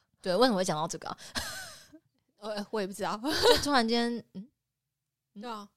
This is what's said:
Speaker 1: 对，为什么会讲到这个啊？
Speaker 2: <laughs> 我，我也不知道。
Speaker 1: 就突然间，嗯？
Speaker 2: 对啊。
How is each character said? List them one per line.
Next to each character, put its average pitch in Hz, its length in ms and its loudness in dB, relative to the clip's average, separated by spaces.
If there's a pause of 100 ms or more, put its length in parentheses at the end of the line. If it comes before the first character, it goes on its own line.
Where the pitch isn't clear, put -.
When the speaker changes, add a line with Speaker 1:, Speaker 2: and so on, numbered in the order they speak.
(200)
Speaker 1:
对， 185 140 -2
为 233 120 6
什 262 40 4
么 208 60 2
会 185 80 2
讲 180 120 0
到 156 120 -2
这 160 100 -8
个 - 100 -10
啊？ - 80 -8 (680)
Speaker 2:
<laughs> - 540 -20
我， 208 320 -8
我 220 80 -2
也 190 60 -2
不 196 60 -10
知 196 120 -6
道。 185 180 -4
Speaker 1:
就 320 400 6
突 285 80 -2
然 247 160 4
间， 233 260 2 (220)
嗯？ 202 140 -12 (920)
Speaker 2:
对 240 80 -12
啊。 208 280 -12